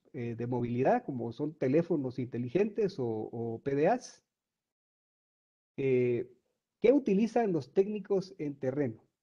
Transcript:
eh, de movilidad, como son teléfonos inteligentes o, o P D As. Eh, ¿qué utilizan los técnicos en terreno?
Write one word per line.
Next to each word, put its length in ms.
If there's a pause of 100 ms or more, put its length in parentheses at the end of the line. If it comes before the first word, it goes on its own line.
(140)
eh, 220
de 120
movilidad, 580
como 260
son 220
teléfonos 640
inteligentes 800
o, 80
o 540
P 160
D 120
As. 360 (1500)
Eh, 500 (540)
¿qué 100
utilizan 600
los 200
técnicos 680
en 160
terreno? 480 (200)